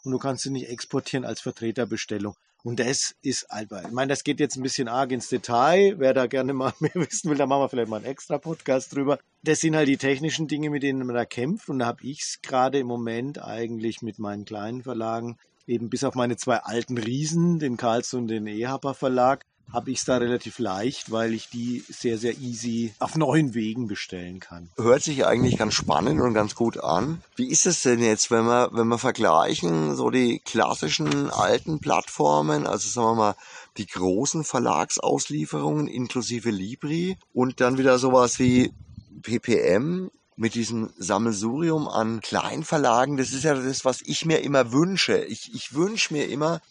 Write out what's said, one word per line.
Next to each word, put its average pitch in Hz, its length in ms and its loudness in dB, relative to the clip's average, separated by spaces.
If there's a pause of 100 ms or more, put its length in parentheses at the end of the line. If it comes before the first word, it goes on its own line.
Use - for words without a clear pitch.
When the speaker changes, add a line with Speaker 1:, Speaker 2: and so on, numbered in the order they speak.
Speaker 1:
und 131 80 -6
du 127 80 0
kannst 135 240 -4
sie 135 60 -6
nicht 131 180 -6
exportieren 127 560 -4
als 113 160 -8
Vertreterbestellung. 110 960 -6 (280)
Und 120 180 -4
das 135 400 -2
ist - 280 -4
albern. 104 360 -10
Ich 110 80 -12
meine, 135 160 -2
das 139 160 -2
geht 143 160 -2
jetzt 143 160 0
ein 131 40 -8
bisschen 127 280 -4
arg 127 220 -2
ins 123 180 -6
Detail. 151 680 4
Wer 131 160 4
da 127 140 2
gerne 131 240 -2
mal 131 240 -2
<laughs> - 60 -20
mehr 156 140 0
wissen 160 360 -2
will, 143 60 2
da 139 80 2
machen 139 160 2
wir 131 80 2
vielleicht 117 180 -2
mal 107 80 -6
einen 107 120 -8
extra 139 320 -6
Podcast 139 540 -2
drüber. 139 260 0 (220)
Das 151 200 2
sind 156 160 2
halt 151 100 4
die 139 80 4
technischen 139 540 -2
Dinge, 151 200 -2
mit 143 140 -4
denen 131 220 -2
man 120 100 -4
da 120 80 0
kämpft. 147 460 -4
Und 135 100 -2
da 120 60 0
hab 120 180 -4
ich's - 380 -10
gerade 135 380 2
im 127 80 0
Moment 120 540 -4
eigentlich 113 600 -6
mit 110 180 -8
meinen 104 240 -6
kleinen 107 400 -8
Verlagen, 117 540 -6 (280)
eben 117 240 -2
bis 127 140 -2
auf 131 120 0
meine 123 200 0
zwei 120 220 2
alten 117 400 -4
Riesen, 156 640 0
den 127 180 -2
Carlsen 120 420 0
und 117 80 -4
den 107 200 -4
Ehaper 127 480 -4
Verlag, 127 500 2 (260)
hab 120 160 -4
ich's 127 160 -4
da 131 140 2
relativ 120 420 -2
leicht, 107 520 -4
weil 113 220 0
ich 110 140 -6
die 120 400 -6
sehr, 117 300 -2
sehr 113 220 -2
easy 117 600 -4
auf - 160 -6
neuen 147 380 2
Wegen 110 340 -4
bestellen 90 540 -10
kann. 87 340 -18
Speaker 2:
Hört 120 260 6
sich 135 240 0
eigentlich 120 320 4
ganz 107 180 0
spannend 113 440 2
und 123 140 2
ganz 104 220 0
gut 117 220 0
an. 110 460 -2 (140)
Wie 127 120 -2
ist - 160 2
es 180 160 0
denn 120 220 4
jetzt, 110 280 2
wenn 113 120 4
wir, 120 300 4
wenn 113 140 2
wir 117 100 2
vergleichen, 131 1000 2
so 127 140 0
die 123 300 2
klassischen 143 880 0
alten 120 500 0
Plattformen, 151 880 0
also 101 220 -4
sagen 113 220 2
wir 113 40 2
mal, 104 200 2 (420)
die 101 80 -8
großen 101 580 -2
Verlagsauslieferungen 143 1400 -2
inklusive 117 600 -4
Libri 147 680 -4 (160)
und 127 280 0
dann 127 160 4
wieder 131 200 6
sowas 127 420 4
wie 123 340 4 (480)
P 110 180 -4
P 110 180 2
M 139 540 2 (240)
mit 110 180 0
diesem 113 440 -2
Sammelsurium 117 920 0
an 110 320 0
Kleinverlagen? 135 960 2
Das 127 160 0
ist 135 140 -4
ja 151 80 4
das, 131 320 -2
was 127 160 2
ich - 240 -6
mir 160 160 4
immer 131 320 4
wünsche. 160 500 2
Ich, 113 320 -10
ich - 180 -12
wünsch 190 380 0
mir 147 160 -2
immer 156 320 -2 (100)